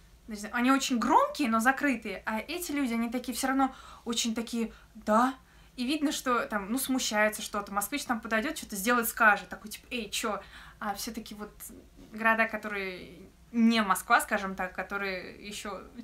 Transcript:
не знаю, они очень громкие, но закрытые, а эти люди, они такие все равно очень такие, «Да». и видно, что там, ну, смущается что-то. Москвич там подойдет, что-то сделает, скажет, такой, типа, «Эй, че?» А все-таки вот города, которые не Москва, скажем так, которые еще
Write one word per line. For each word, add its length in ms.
не 80
знаю, 200
они 160
очень 280
громкие, 500
но 100
закрытые, 680
а 140
эти 320
люди, 220
они 160
такие 260
все 120
равно 260
очень 300
такие, 360
«Да». 400
и 80
видно, 260
что 360
там, 240
ну, 60
смущается 640
что-то. 320
Москвич 320
там 140
подойдет, 380
что-то 180
сделает, 320
скажет, 420
такой, 220
типа, 200
«Эй, 180
че?» 320
А 160
все-таки 400
вот 160
города, 340
которые 720
не 280
Москва, 400
скажем 340
так, 200
которые 720
еще 340